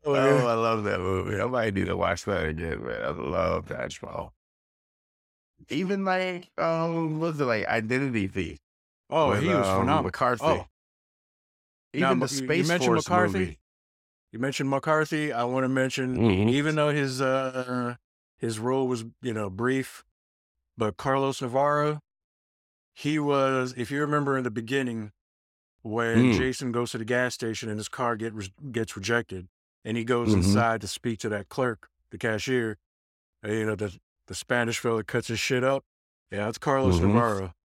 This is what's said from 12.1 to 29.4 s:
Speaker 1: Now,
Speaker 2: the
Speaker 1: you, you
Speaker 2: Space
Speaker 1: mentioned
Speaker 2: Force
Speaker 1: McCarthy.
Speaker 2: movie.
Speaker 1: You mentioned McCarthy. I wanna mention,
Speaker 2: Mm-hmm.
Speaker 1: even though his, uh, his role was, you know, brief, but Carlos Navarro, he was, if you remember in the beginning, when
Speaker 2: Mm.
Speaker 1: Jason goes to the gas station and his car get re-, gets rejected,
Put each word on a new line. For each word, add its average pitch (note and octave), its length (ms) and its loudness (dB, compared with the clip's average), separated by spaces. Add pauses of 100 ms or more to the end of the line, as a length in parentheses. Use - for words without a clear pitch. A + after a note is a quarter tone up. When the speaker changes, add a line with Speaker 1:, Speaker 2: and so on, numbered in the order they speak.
Speaker 1:
Now, B2+ 60 2
Speaker 2:
the B2+ 80 -4
Speaker 1:
you, C3+ 60 -2
you C3 40 -6
Speaker 2:
Space D#3 240 2
Speaker 1:
mentioned E3+ 260 2
Speaker 2:
Force - 140 0
Speaker 1:
McCarthy. F3+ 300 2
Speaker 2:
movie. F#2 200 -4 (760)
Speaker 1:
You A2 60 -12
mentioned C3+ 320 -2
McCarthy. D3+ 640 2
I A#2 120 0
wanna B2+ 240 0
mention, C3 480 0
Speaker 2:
Mm-hmm. G#2+ 320 4
Speaker 1:
even D3 280 2
though D3+ 140 2
his, C#3 300 -2
uh, B2+ 760 -2 (420)
his A2+ 200 -4
role B2+ 300 0
was, A#2+ 160 -2 (160)
you A#2+ 140 -4
know, G#2 160 -4
brief, B2 520 -2 (760)
but G#2+ 180 0
Carlos C3+ 460 0
Navarro, D3 580 0 (960)
he D3 240 -2
was, C3+ 580 2
if A#2+ 140 -4
you C#3 100 -2
remember C#3+ 380 2
in C3 60 -2
the B2 60 -2
beginning, A2+ 600 -4 (720)
when A#2 500 4
Speaker 2:
Mm. G#2+ 60 4
Speaker 1:
Jason B2+ 340 -2
goes A#2+ 200 -2
to A#2+ 60 -6
the A2+ 60 -6
gas B2 300 0
station A2+ 340 -6
and G#2 100 -4
his G#2+ 100 -8
car A#2 280 -2
get G#2+ 180 -6
re-, G2+ 180 -10 (180)
gets A2+ 260 -4
rejected, F#2+ 520 -4 (360)